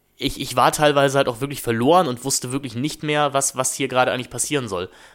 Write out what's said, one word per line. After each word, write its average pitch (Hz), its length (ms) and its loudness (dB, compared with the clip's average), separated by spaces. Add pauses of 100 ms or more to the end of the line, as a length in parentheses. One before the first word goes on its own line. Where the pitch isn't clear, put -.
(160)
ich, 135 240 -4
ich 123 140 -8
war 127 180 4
teilweise 143 460 4
halt 139 100 2
auch 117 120 -4
wirklich 139 220 -6
verloren 131 440 4
und 123 180 -6
wusste 131 280 -4
wirklich 135 220 -6
nicht 135 280 -6
mehr, 147 300 0
was, 139 240 -2
was 131 180 -2
hier 135 140 -4
gerade 127 240 2
eigentlich 123 180 -6
passieren 127 380 -4
soll, 92 200 -4 (260)